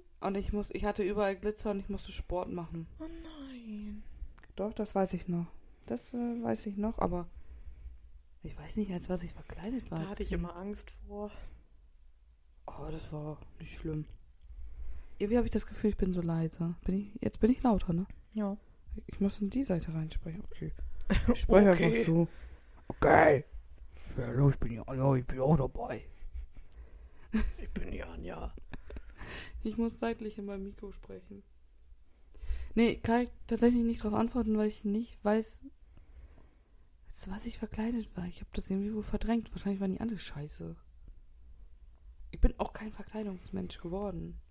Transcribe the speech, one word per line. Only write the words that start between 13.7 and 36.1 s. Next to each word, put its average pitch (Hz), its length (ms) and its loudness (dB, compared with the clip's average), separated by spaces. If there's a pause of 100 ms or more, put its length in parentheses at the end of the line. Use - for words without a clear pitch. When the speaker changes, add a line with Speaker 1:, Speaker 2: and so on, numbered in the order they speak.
Speaker 1:
schlimm. 156 280 -4 (1120)
Irgendwie 208 180 4
hab 233 80 6
ich 240 60 0
das 214 160 0
Gefühl, - 240 2
ich - 60 -2
bin 185 160 2
so 175 80 0
leise. 165 540 0 (100)
Bin 185 100 2
ich, 202 260 -4
jetzt - 180 0
bin 220 120 8
ich - 100 4
lauter, 196 320 4
ne? 175 120 2 (280)
Speaker 2:
Ja. 208 240 -2 (500)
Speaker 1:
Ich - 120 -8
muss 196 200 2
in 202 100 0
die 262 140 0
Seite 170 300 0
reinsprechen. 160 580 -4
Okay. 156 200 -6 (360)
Speaker 2:
<laughs> - 260 6
Speaker 1:
Ich - 80 2
spreche 196 280 12
Speaker 2:
Okay. 170 160 8
Speaker 1:
einfach 170 220 4
so. 165 200 6 (600)
Okay. 151 580 8 (720)
Ja, 127 100 -2
hallo, 135 220 6
ich - 80 4
bin - 140 2
ja, 113 160 -6
hallo, 135 280 4
ich 127 120 0
bin 131 120 -2
auch 147 160 8
dabei. 131 480 0 (1600)
Speaker 2:
Ich - 120 -8
bin - 200 -2
die - 120 -6
Anja. 165 500 -8 (1120)
Speaker 1:
Ich 220 140 -4
muss 233 220 0
seitlich 226 400 -4
in 202 60 -6
mein 196 180 -6
Mikro 196 280 -12
sprechen. - 520 -16 (1300)
Nee, 226 220 6
kann 233 260 2
ich 240 80 -2 (160)
tatsächlich 240 380 6
nicht 233 200 0
drauf 208 120 0
antworten, 220 420 2
weil 214 120 4
ich - 140 -10
nicht 214 400 -2
weiß, 220 380 2 (1500)